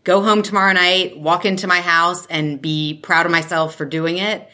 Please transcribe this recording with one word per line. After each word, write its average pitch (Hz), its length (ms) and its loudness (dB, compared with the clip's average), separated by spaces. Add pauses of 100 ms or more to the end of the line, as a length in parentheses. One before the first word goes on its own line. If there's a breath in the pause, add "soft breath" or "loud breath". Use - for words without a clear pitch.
go 196 180 4
home 214 200 2
tomorrow 196 320 2
night, 185 440 2
walk 165 260 0
into 190 220 0
my 180 140 2
house 170 460 0
and 151 360 -4
be 151 400 -4
proud 170 240 2
of 170 60 0
myself 160 420 -2
for 151 100 -8
doing 160 340 -4
it, 208 360 -4